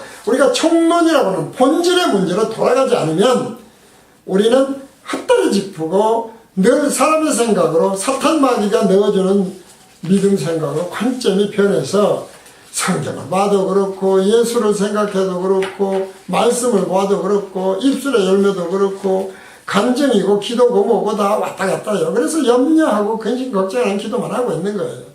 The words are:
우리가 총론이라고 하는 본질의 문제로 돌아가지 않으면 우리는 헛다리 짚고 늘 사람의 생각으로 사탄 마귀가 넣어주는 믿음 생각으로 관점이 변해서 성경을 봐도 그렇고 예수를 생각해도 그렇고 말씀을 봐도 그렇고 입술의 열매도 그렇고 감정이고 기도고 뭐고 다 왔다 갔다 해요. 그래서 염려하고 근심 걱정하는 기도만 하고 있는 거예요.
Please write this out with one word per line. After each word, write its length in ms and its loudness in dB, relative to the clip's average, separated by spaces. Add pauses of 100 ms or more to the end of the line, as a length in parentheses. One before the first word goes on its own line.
(280)
우리가 240 4
총론이라고 800 2
하는 220 -4
본질의 580 2
문제로 400 0
돌아가지 460 2
않으면 600 0 (680)
우리는 560 2 (300)
헛다리 400 0
짚고 840 -2 (220)
늘 340 2
사람의 440 2
생각으로 640 2
사탄 460 0
마귀가 420 2
넣어주는 800 2 (400)
믿음 360 2
생각으로 520 -2
관점이 640 0
변해서 760 0 (440)
성경을 580 -4
봐도 380 0
그렇고 560 0
예수를 500 2
생각해도 680 -2
그렇고 680 -2 (160)
말씀을 600 0
봐도 340 0
그렇고 600 -2
입술의 440 0
열매도 440 0
그렇고 640 -2 (320)
감정이고 720 2
기도고 440 2
뭐고 320 0
다 220 0
왔다 300 -6
갔다 280 -4
해요. 180 -2
그래서 320 0
염려하고 720 2
근심 340 -4
걱정하는 460 -2
기도만 340 -6
하고 220 -2
있는 220 -4
거예요. 280 -8 (120)